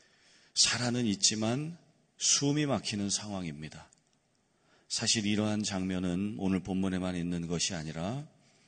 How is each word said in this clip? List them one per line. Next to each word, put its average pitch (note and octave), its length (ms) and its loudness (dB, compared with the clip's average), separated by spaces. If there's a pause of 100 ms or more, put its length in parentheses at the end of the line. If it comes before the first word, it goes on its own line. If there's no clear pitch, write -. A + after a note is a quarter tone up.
(540)
살아는 A#2+ 520 2
있지만 A2 720 0 (400)
숨이 C#3+ 480 2
막히는 G2+ 440 0
상황입니다. D#2 800 -6 (960)
사실 A2+ 380 2
이러한 G#2+ 380 2
장면은 F#2+ 760 0
오늘 F#2+ 220 2
본문에만 F#2 540 -2
있는 F2 320 -2
것이 E2+ 280 0
아니라 E2 500 -6 (420)